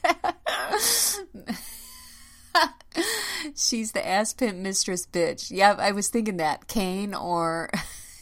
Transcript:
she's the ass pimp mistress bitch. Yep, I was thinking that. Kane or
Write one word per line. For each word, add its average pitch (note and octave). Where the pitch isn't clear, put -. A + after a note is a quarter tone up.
she's A3
the -
ass G#3
pimp G#3
mistress F#3+
bitch. -
Yep, G3
I G3+
was G3
thinking G#3+
that. D#3
Kane G3
or E3